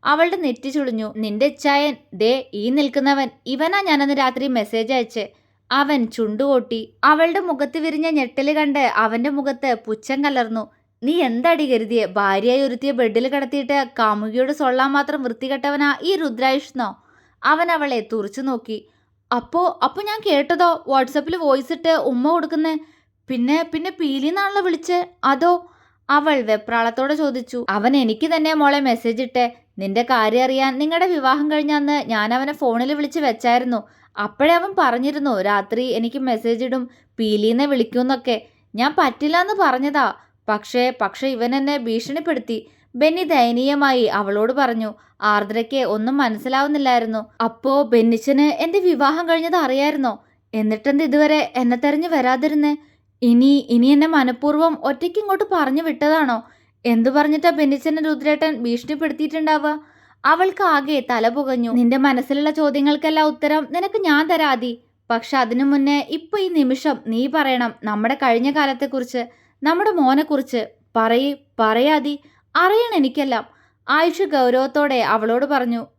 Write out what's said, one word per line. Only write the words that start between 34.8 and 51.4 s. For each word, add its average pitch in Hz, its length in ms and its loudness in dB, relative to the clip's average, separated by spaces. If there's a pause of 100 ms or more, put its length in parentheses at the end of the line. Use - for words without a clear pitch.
രാത്രി 202 500 0
എനിക്ക് 233 280 -4
മെസ്സേജ് 233 440 -2
ഇടും, 254 180 -4 (320)
പീലിന്നെ 220 520 0
വിളിക്കൂന്നൊക്കെ. 247 720 0 (380)
ഞാൻ 247 200 0
പറ്റില്ലാന്ന് 320 600 0
പറഞ്ഞതാ. 285 520 2 (420)
പക്ഷേ, 220 420 -2
പക്ഷേ 254 380 -4
ഇവൻ 240 280 -2
എന്നെ 277 220 0
ഭീഷണിപ്പെടുത്തി." 233 800 -4 (360)
ബെന്നി 320 300 0
ദയനീയമായി 262 840 2
അവളോട് 208 460 0
പറഞ്ഞു. 233 380 -2 (320)
ആർദ്രയ്ക്ക് 214 600 0
ഒന്നും 214 320 -2
മനസ്സിലാവുന്നില്ലായിരുന്നു. 254 1040 0 (240)
"അപ്പോ 226 280 -2 (100)
ബെന്നിച്ചന് 233 640 4 (140)
എൻ്റെ 339 200 0
വിവാഹം 311 460 2
കഴിഞ്ഞത് 330 300 0
അറിയായിരുന്നോ? 277 560 0 (420)
എന്നിട്ടെന്ത് 220 500 0
ഇതുവരെ 294 360 4 (160)